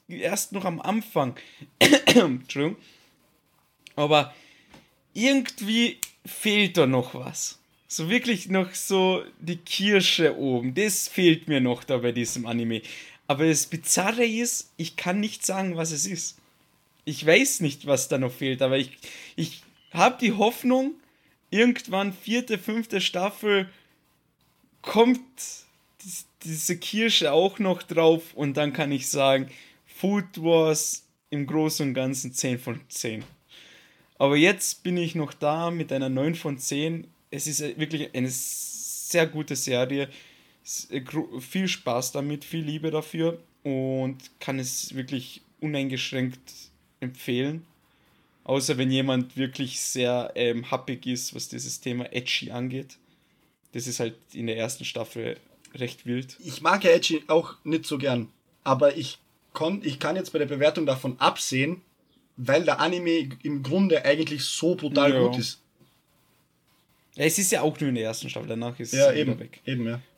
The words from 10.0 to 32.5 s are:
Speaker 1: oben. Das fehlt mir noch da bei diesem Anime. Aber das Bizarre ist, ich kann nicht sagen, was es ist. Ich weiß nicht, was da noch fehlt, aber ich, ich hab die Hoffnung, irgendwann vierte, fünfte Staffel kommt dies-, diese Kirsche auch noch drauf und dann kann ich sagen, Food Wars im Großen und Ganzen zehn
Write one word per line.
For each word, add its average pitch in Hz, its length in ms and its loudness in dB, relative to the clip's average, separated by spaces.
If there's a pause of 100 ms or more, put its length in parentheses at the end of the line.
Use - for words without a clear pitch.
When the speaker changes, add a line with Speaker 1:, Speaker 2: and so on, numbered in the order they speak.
Speaker 1:
oben. 127 380 0
Das 202 340 0
fehlt 165 400 4
mir 143 140 2
noch 123 200 0
da 135 140 -2
bei 120 160 0
diesem 120 320 -4
Anime. 113 380 -2 (440)
Aber 143 220 2
das 151 160 2
Bizarre 220 600 0
ist, 233 500 -2
ich 165 200 -8
kann 180 220 -2
nicht 214 280 -4
sagen, 190 320 -2
was 165 140 -2
es 143 120 -4
ist. 190 320 -8 (680)
Ich 151 180 -6
weiß 208 360 4
nicht, 147 260 -2
was 139 220 2
da 143 100 0
noch 127 160 -2
fehlt, 131 260 -2
aber 131 160 2
ich, 131 140 0 (440)
ich - 280 -6 (300)
hab 226 260 4
die 233 140 2
Hoffnung, 247 600 2 (560)
irgendwann 202 640 2
vierte, 220 460 -4
fünfte 220 420 -4
Staffel 190 680 0 (1120)
kommt 240 400 4 (840)
dies-, - 220 -12 (180)
diese 160 320 -4
Kirsche 208 560 2
auch 185 260 4
noch 185 240 0
drauf 165 520 4
und 139 240 -2
dann 147 160 0
kann 143 180 0
ich 131 160 -2
sagen, 135 400 4 (380)
Food 190 560 -2
Wars 160 600 2 (260)
im 143 160 -2
Großen 156 420 0
und 127 60 -2
Ganzen 131 400 -4
zehn 123 240 -2